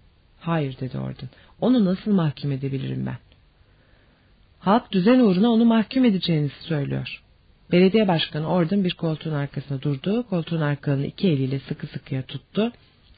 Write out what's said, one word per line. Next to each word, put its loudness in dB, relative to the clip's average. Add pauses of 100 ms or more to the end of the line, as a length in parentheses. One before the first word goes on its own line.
(400)
"Hayır." -4
dedi -8
Ordan. -10 (320)
"Onu 4
nasıl 0
mahkum 0
edebilirim -6
ben?" -8 (1400)
"Halk 0
düzen 4
uğruna 4
onu 4
mahkum 2
edeceğinizi 0
söylüyor." -6 (480)
Belediye 4
başkanı -2
Ordan 0
bir -2
koltuğun -6
arkasına -6
durdu. -2
Koltuğun -2
arkalarını -2
iki -2
eliyle 0
sıkı -10
sıkıya -8
tuttu. -6 (460)